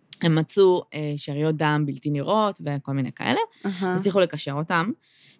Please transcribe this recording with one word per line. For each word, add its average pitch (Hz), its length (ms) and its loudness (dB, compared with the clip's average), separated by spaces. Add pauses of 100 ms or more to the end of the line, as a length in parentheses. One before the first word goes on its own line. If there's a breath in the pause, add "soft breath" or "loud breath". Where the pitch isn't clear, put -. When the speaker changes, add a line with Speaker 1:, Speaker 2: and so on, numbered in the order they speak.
(220)
Speaker 1:
הם 165 120 4
מצאו, 180 480 4 (120)
אה, 151 220 -6
שאריות 151 400 -2
דם 151 300 2
בלתי 139 240 -4
נראות 190 540 0
וכל 143 280 -6
מיני 135 200 -2
כאלה. - 280 0 (260 soft breath)
Speaker 2:
אהה. 190 280 -2
Speaker 1:
הצליחו 190 260 2
לקשר 151 320 -2
אותם. 165 380 0 (500 soft breath)